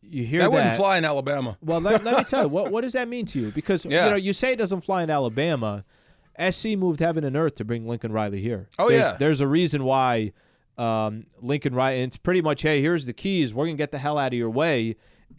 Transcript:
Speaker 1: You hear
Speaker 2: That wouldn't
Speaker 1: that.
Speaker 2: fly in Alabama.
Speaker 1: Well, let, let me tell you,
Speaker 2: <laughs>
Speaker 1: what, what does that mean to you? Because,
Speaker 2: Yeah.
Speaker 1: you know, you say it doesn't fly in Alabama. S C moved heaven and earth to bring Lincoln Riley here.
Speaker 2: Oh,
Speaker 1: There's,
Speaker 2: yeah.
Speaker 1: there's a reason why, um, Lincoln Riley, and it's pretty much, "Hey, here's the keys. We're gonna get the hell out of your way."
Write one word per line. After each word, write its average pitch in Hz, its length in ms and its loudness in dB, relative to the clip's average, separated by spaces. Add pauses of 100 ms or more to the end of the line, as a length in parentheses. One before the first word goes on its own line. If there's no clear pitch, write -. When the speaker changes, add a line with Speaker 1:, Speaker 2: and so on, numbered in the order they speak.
Speaker 1:
You 135 220 -8
hear 143 180 0
Speaker 2:
That 185 100 6
wouldn't 151 200 4
Speaker 1:
that. 113 60 0
Speaker 2:
fly 196 220 4
in 160 60 0
Alabama. 139 560 -2
Speaker 1:
Well, 165 200 0
let, 214 220 4
let 240 160 2
me - 40 0
tell 262 200 0
you, 147 60 2
Speaker 2:
<laughs> 143 40 -4
Speaker 1:
what, 185 180 0
what 226 100 -2
does 247 120 -6
that 247 140 -2
mean 240 200 -6
to 139 120 -6
you? 107 120 -4
Because, 170 340 -2
Speaker 2:
Yeah. 160 200 4
Speaker 1:
you 208 60 6
know, 202 60 2
you 196 160 0
say 254 180 0
it 247 80 0
doesn't 185 220 -2
fly 185 220 0
in 160 60 -2
Alabama. 123 720 0 (520)
S 185 220 0
C 220 180 -2
moved 180 240 0
heaven 160 240 0
and 135 120 -2
earth 156 200 0
to 104 100 -8
bring 113 220 -6
Lincoln 117 240 -6
Riley 101 300 -2
here. 107 360 -6
Speaker 2:
Oh, 208 120 2
Speaker 1:
There's, - 120 6
Speaker 2:
yeah. - 160 0
Speaker 1:
there's 143 240 2
a 139 60 2
reason 147 380 2
why, 127 480 0 (440)
um, 110 480 -4 (160)
Lincoln 135 320 -2
Riley, 131 280 0
and 127 80 -2
it's - 80 -14
pretty 180 240 2
much, 151 200 0
"Hey, 151 200 2
here's 156 240 0
the 120 80 -8
keys. 170 400 -2
We're 135 120 -2
gonna 160 120 -4
get 147 140 -4
the 143 60 -8
hell 147 200 -2
out 135 160 0
of 120 40 -2
your 117 120 -2
way." 120 480 0 (420)